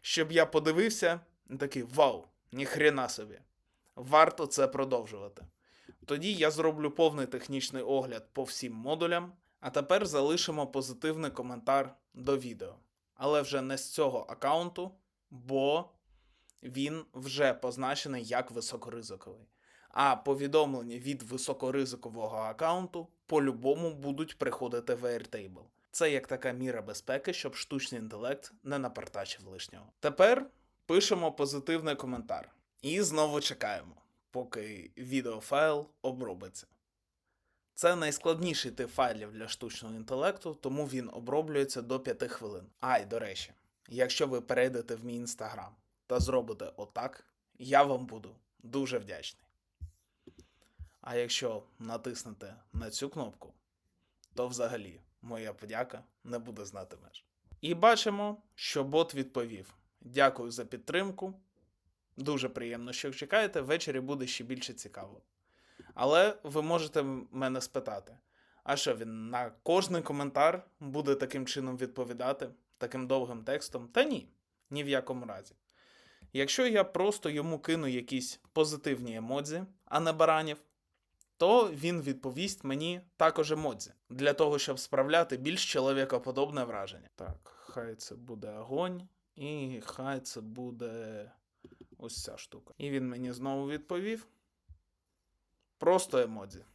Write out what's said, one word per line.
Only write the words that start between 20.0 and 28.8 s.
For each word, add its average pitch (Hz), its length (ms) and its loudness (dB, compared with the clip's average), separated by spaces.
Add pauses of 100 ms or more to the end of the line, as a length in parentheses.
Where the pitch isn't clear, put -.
повідомлення 139 840 2
від 131 260 -6
високоризикового 123 1120 -4
аккаунту 165 720 -2 (180)
по-любому 143 680 2
будуть 143 440 -6
приходити 120 580 -2
в 120 80 -8
Airtable. 107 600 -6 (280)
Це 160 200 4
як 131 160 -2
така 131 240 -2
міра 123 300 -4
безпеки, 131 520 -4
щоб - 220 -6
штучний 131 460 -6
інтелект 113 520 -6 (100)
не 139 160 -4
напартачив 101 680 -8